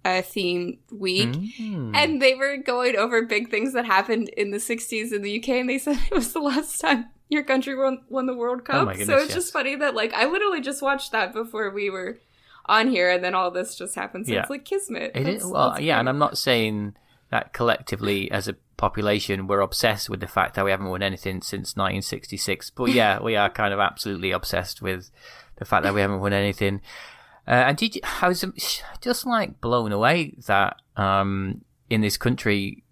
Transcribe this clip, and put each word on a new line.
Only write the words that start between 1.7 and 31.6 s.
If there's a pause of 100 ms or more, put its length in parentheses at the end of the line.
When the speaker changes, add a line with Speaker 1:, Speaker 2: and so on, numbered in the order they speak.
Speaker 1:
and
they
were
going
over
big
things
that
happened
in
the
sixties
in
the
U
K,
and
they
said
<laughs>
it
was
the
last
time (240)
your
country
won,
won
the
World
Speaker 2:
Oh
Speaker 1:
Cup.
Speaker 2:
my
Speaker 1:
So
Speaker 2:
goodness,
Speaker 1:
it's
just
Speaker 2:
yes.
Speaker 1:
funny
that,
like,
I
literally
just
watched
that
before
we
were (480)
on
here,
and
then
all
this
just
happened.
So
Speaker 2:
Yeah.
Speaker 1:
it's
like
kismet.
Speaker 2:
It
is,
Speaker 1:
That's,
Speaker 2:
well,
Speaker 1:
that's
Speaker 2:
yeah,
and
Speaker 1:
great.
Speaker 2:
I'm
not
saying (340)
that
collectively
as
a (220)
population
we're
obsessed
with
the
fact
that
we
haven't
won
anything
since
nineteen
sixty-six,
but
yeah,
we
are
kind
of
absolutely
obsessed
with (460)
the
fact
that
we
haven't
won
anything. (680)
Uh, (180)
and
did
you, (200)
I
was,
um,
sh-, (180)
just,
like,
blown
away (120)
that, (200)
um, (280)